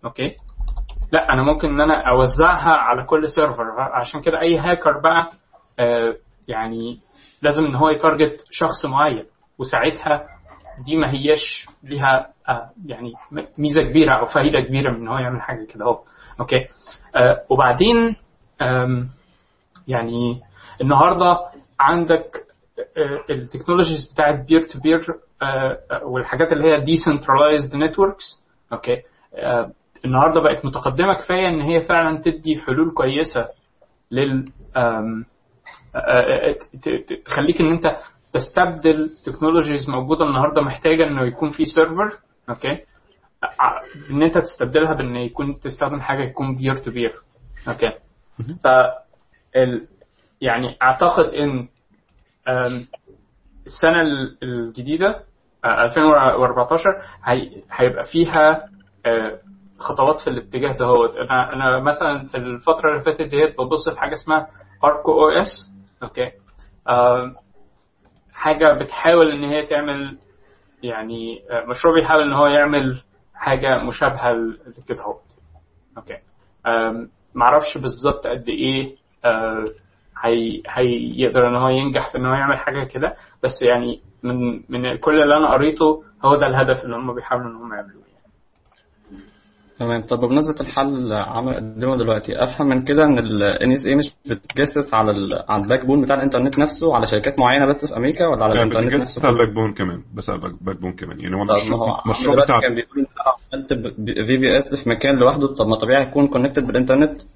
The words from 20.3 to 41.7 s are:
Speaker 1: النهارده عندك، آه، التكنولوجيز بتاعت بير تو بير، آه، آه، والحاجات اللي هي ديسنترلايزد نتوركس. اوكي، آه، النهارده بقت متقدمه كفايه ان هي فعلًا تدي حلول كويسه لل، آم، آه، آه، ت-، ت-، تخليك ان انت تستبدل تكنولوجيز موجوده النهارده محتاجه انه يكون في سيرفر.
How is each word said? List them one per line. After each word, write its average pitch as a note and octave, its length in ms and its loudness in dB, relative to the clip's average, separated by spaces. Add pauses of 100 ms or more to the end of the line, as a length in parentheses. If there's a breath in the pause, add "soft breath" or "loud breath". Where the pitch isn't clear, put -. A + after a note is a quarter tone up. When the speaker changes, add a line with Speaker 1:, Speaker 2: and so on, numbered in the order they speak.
Speaker 1:
النهارده F3 580 4 (420)
عندك، D#3+ 680 2 (320)
آه، D3 540 -4
التكنولوجيز D#3 840 -2
بتاعت D3 340 0
بير D#3+ 140 6
تو C3+ 180 -10
بير، D#3+ 200 2 (420)
آه، C3+ 360 -2 (120)
آه، C#3+ 140 -6
والحاجات C3 480 0
اللي D#3+ 200 4
هي D3 80 4
ديسنترلايزد C#3+ 960 2
نتوركس. F3 720 -2 (260)
اوكي، B2 300 -4 (320 soft breath)
آه، A#2+ 380 -2 (320)
النهارده C#3+ 360 4
بقت D3 240 2
متقدمه C#3+ 500 0
كفايه F#3 340 -2
ان E3 120 -2
هي D#3+ 200 2
فعلًا D#3+ 400 0
تدي D#3+ 460 -2
حلول D#3 280 0
كويسه C3+ 540 -2 (640)
لل، C3 420 -2 (240)
آم، A2+ 480 -2 (680 loud breath)
آه، D3 40 -4
آه، - 540 2 (300)
ت-، - 60 -6
ت-، - 380 -6
تخليك D3+ 340 0
ان D#3+ 120 4
انت E3 240 0 (360 loud breath)
تستبدل D#3+ 800 2 (140)
تكنولوجيز D3 640 0
موجوده C#3 340 0
النهارده C#3+ 380 2
محتاجه D#3+ 420 2
انه C#3+ 180 -2
يكون B2+ 280 -2
في D#3 140 -2
سيرفر. E3 540 2 (300)